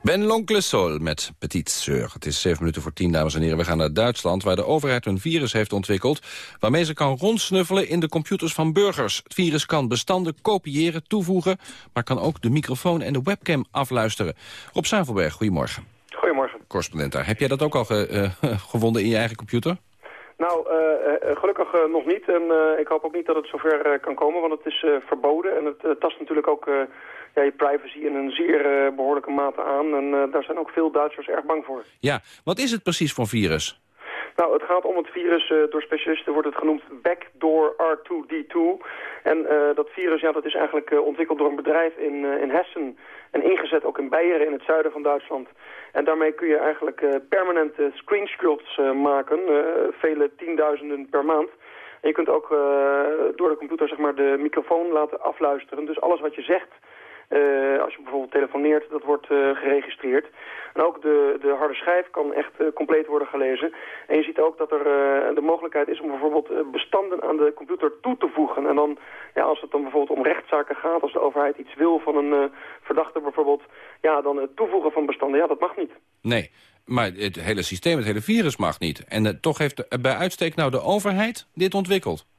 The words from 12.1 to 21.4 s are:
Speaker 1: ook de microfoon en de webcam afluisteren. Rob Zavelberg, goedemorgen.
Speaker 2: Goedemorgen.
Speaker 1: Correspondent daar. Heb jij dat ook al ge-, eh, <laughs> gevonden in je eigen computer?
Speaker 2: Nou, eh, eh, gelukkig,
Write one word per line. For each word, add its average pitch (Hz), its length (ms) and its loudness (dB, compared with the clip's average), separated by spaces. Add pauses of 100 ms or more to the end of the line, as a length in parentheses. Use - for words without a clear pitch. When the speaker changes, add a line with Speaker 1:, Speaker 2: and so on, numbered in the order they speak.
Speaker 1:
ook 147 220 -2
de 117 80 0
microfoon 151 520 0
en 131 120 -4
de 131 100 0
webcam 170 480 -2
afluisteren. 110 640 -2 (400)
Rob - 100 0
Zavelberg, 110 500 0
goedemorgen. 87 500 -2 (320)
Speaker 2:
Goedemorgen. 135 520 0
Speaker 1:
Correspondent 78 440 -4
daar. 69 160 -2
Heb 110 120 -2
jij 139 80 2
dat 139 140 0
ook 147 140 0
al 120 100 2
ge-, 104 220 0 (340)
eh, 143 80 0 (100)
<laughs> - 140 -12
gevonden 113 280 2
in 110 80 2
je 113 80 2
eigen 113 180 -2
computer? 120 400 -2 (640)
Speaker 2:
Nou, 170 320 -2
eh, 156 600 2
eh, 139 80 0
gelukkig, - 360 0